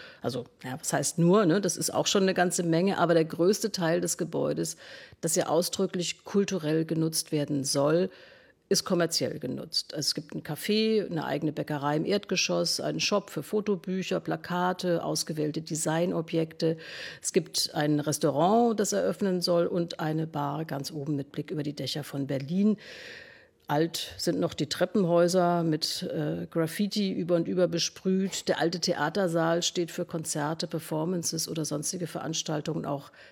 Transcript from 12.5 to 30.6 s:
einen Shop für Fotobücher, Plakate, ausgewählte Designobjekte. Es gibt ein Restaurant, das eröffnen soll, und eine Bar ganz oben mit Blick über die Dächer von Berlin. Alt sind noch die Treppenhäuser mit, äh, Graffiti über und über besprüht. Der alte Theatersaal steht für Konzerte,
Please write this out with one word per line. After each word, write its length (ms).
einen 220
Shop 280
für 140
Fotobücher, 760
Plakate, 840
ausgewählte 580
Designobjekte. 1160
Es 120
gibt 420
ein 240
Restaurant, 800
das 140
eröffnen 480
soll, 260
und 320
eine 260
Bar 400
ganz 260
oben 240
mit 160
Blick 200
über 100
die 140
Dächer 280
von 220
Berlin. 520
Alt 500
sind 220
noch 160
die 140
Treppenhäuser 960
mit, 400
äh, 460
Graffiti 600
über 240
und 120
über 200
besprüht. 800
Der 120
alte 200
Theatersaal 800
steht 300
für 140
Konzerte, 600